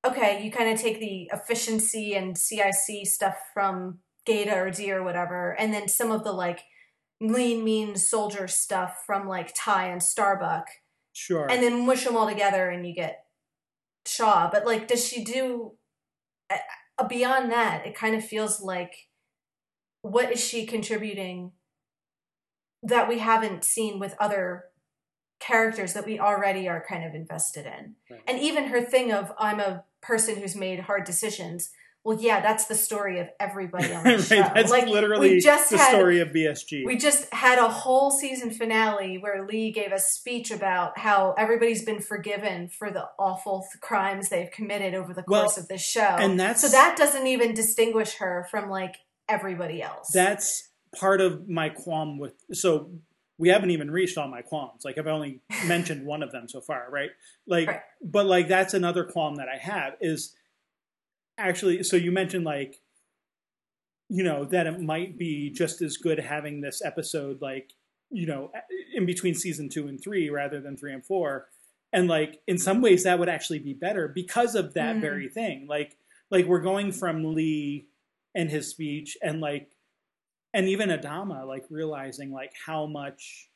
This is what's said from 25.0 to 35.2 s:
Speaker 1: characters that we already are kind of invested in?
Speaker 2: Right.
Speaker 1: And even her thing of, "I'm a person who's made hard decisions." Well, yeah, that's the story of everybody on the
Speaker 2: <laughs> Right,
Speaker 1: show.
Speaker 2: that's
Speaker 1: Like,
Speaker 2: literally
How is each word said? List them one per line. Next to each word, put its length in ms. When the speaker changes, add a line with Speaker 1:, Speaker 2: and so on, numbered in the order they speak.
Speaker 1:
characters 540
that 100
we 140
already 500
are 180
kind 180
of 100
invested 500
in? 320
Speaker 2:
Right. 160
Speaker 1:
And 120
even 260
her 180
thing 300
of, 260
"I'm 220
a 240
person 340
who's 180
made 260
hard 240
decisions." 640
Well, 160
yeah, 220
that's 240
the 80
story 440
of 120
everybody 540
on 100
the 60
Speaker 2:
<laughs> 60
Right, 60
Speaker 1:
show. 140
Speaker 2:
that's 160
Speaker 1:
Like, 160
Speaker 2:
literally 500